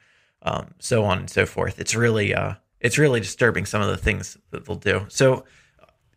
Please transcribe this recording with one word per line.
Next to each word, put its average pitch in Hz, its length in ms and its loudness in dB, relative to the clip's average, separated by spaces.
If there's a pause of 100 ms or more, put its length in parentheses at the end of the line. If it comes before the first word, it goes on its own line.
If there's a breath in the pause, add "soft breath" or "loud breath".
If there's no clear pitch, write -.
(420)
um, - 360 -6
so 113 260 0
on 92 140 0
and 92 120 -10
so 95 160 2
forth. 90 340 -6
It's 95 140 -2
really, 110 400 2
uh, 98 200 -2 (260)
it's 120 180 2
really 139 200 4
disturbing 98 480 0
some 107 160 -2
of 101 60 0
the 95 80 -2
things 95 400 -4 (140)
that - 160 -12
they'll 92 100 -6
do. 98 320 -2
So 131 360 2 (720 soft breath)